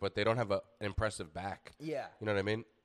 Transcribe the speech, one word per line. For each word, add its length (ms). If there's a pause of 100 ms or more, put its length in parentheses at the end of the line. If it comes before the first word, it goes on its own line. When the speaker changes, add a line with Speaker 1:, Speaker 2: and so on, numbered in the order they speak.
Speaker 1:
but 140
they 80
don't 140
have 140
a, 100 (180)
an 80
impressive 460
back. 460
Speaker 2:
Yeah. 280 (120)
Speaker 1:
You 60
know 80
what 60
I 40
mean? 220 (200)